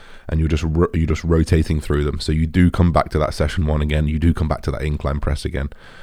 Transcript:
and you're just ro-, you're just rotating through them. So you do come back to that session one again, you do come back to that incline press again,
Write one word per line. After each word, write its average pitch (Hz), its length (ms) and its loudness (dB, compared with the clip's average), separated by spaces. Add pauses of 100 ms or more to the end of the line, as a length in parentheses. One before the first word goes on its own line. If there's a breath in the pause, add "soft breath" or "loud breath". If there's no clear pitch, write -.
(280 loud breath)
and 80 120 0
you're 80 80 2
just 76 160 -2
ro-, 82 280 0
you're 82 140 0
just 76 160 -2
rotating 82 580 2
through 73 220 -2
them. 73 160 -4
So - 140 -4
you 80 140 0
do 87 220 4
come 87 220 4
back 78 200 2
to 80 100 0
that 73 120 -2
session 78 340 -2
one 76 140 0
again, 76 280 0
you 78 100 -2
do 80 160 4
come 80 140 -2
back 69 140 -4
to 71 100 -4
that 65 100 -6
incline 73 380 -2
press - 240 -2
again, 69 240 -4 (340 loud breath)